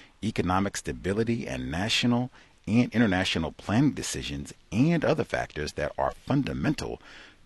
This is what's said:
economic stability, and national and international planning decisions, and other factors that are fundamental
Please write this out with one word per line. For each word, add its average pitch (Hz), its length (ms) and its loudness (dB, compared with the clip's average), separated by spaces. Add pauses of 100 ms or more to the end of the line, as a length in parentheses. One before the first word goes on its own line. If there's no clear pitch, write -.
(240)
economic 101 540 0
stability, 110 680 -2
and 127 220 -6
national 120 600 0 (340)
and 117 280 2
international 92 580 2
planning 123 400 2
decisions, 71 600 -6 (180)
and 147 320 4
other 139 220 2
factors 71 480 -4
that 73 240 -4
are 67 160 0 (120)
fundamental 73 760 -2 (440)